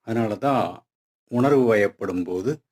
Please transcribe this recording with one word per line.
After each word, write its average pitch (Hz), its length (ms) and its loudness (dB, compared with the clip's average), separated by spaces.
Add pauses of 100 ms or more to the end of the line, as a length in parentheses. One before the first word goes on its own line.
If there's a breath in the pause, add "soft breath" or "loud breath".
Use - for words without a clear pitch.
அதனால 113 360 -4
தான் 113 520 -4 (360)
உணர்வு 131 400 2
வயப்படும் 98 600 0
போது 95 480 -6